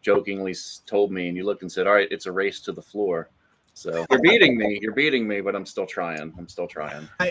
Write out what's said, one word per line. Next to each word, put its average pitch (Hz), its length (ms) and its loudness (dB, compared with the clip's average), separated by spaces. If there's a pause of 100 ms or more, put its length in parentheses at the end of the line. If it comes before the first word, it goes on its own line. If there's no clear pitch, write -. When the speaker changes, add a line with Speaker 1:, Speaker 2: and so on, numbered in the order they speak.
Speaker 1:
jokingly 98 520 0
s-, - 340 -12
told 101 260 2
me, 90 160 -4
and 87 80 -4
you 92 80 -6
looked 101 160 -2
and 90 100 -10
said, 92 160 0
"All 101 60 6
right, 101 180 6
it's - 140 -6
a 95 80 -6
race 95 280 -2
to 98 120 -8
the 85 80 -10
floor." 90 480 -4 (460)
So 85 360 -6
you're 131 120 4
beating 175 340 6
me, 104 240 0
you're 107 140 -6
beating 131 340 0
me, 101 140 -4
but 98 120 -2
I'm 95 120 -6
still - 180 -6
trying. 80 540 -6
I'm 87 100 -14
still 87 180 -8
trying. 76 400 -10 (140)
Speaker 2:
I, 180 100 0